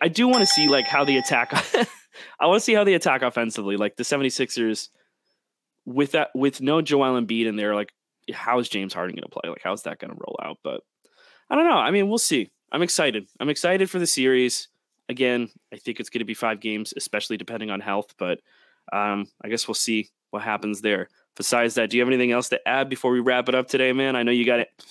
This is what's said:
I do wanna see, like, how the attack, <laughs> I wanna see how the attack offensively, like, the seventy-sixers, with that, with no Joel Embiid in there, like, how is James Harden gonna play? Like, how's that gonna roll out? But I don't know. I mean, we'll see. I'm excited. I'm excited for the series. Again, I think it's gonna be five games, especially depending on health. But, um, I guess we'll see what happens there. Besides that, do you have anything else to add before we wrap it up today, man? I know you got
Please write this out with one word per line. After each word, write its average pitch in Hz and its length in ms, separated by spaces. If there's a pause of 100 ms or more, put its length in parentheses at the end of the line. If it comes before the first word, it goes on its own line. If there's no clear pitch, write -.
I 160 60
do 233 180
wanna 254 180
see, 156 220
like, 139 180
how 143 200
the 139 120
attack, 123 360
<laughs> - 840
I 147 60
wanna 185 140
see 226 140
how 208 100
the 196 100
attack 151 300
offensively, 113 540
like, 104 180
the 120 80
seventy-sixers, 123 880 (960)
with 135 260
that, 156 240
with 135 260
no 151 220
Joel 139 360
Embiid 113 280
in 107 80
there, 107 180
like, 104 200 (380)
how 120 280
is 120 100
James 98 240
Harden 87 220
gonna - 120
play? - 220
Like, - 140
how's 95 200
that - 140
gonna - 160
roll - 300
out? 78 180
But 62 200 (680)
I - 60
don't 320 120
know. 269 100
I 123 120
mean, 196 200
we'll 226 100
see. 117 320 (200)
I'm 160 120
excited. 135 440 (120)
I'm 139 100
excited 185 400
for - 80
the 175 80
series. 127 640 (420)
Again, 123 400 (240)
I 110 40
think - 220
it's 123 100
gonna 117 140
be 107 120
five 110 260
games, 107 340
especially - 400
depending 107 360
on 98 100
health. 101 360
But, 90 220 (540)
um, 101 340 (160)
I 104 60
guess 113 180
we'll 110 80
see 110 340 (200)
what 104 140
happens 104 380
there. 101 280 (260)
Besides 120 400
that, 113 140
do 113 80
you 123 40
have 123 60
anything 123 240
else 123 180
to - 180
add 135 200
before 131 240
we 123 80
wrap 123 300
it 127 60
up 127 120
today, 131 240
man? 131 240
I 120 80
know 120 80
you 120 140
got 120 220 (240)